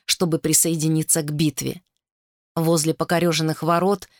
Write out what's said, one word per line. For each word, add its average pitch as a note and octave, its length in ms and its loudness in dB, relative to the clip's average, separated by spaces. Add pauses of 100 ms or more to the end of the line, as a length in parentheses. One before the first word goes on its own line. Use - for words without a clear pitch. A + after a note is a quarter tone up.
чтобы E3 340 -2
присоединиться D#3+ 840 0
к D3+ 100 -8
битве. D3 500 -4 (720)
Возле D#3+ 380 2
покорёженных D#3+ 680 0
ворот F3 460 0 (120)